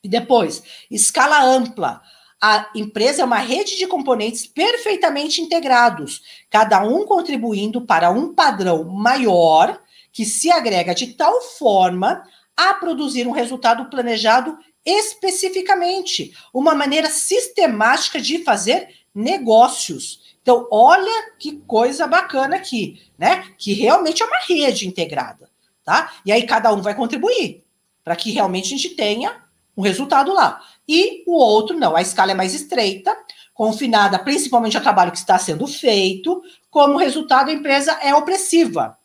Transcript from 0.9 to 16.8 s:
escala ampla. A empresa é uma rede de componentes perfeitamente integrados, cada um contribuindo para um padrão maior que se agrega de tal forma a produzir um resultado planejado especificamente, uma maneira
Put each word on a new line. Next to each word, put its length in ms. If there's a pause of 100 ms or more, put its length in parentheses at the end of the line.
escala 520
ampla. 600 (420)
A 300
empresa 480
é 20
uma 140
rede 400
de 80
componentes 640
perfeitamente 920
integrados, 800 (280)
cada 320
um 240
contribuindo 760
para 280
um 240
padrão 480
maior 1000 (320)
que 120
se 260
agrega 420
de 220
tal 260
forma 800 (360)
a 180
produzir 540
um 20
resultado 580
planejado 720 (260)
especificamente, 1500 (180)
uma 220
maneira 340